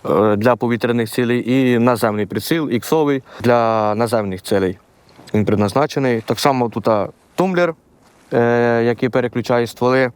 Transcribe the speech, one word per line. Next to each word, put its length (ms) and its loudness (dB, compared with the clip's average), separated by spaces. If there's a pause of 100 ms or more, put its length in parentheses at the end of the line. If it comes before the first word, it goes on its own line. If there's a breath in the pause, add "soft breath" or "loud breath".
е, 260 2
для 200 2
повітряних 560 -2
цілей 400 -2
і 280 2
наземний 460 2
приціл, 440 -4
іксовий, 540 0 (180 loud breath)
для 540 2
наземних 460 -2
цілей. 360 0 (560)
Він 120 2
предназначений. 760 0
Так 180 -4
само 300 0
тут, 180 -4
а, 200 2 (280)
тумблер, 380 0 (600)
е, 520 2
який 240 0
переключає 580 -2
стволи. 480 0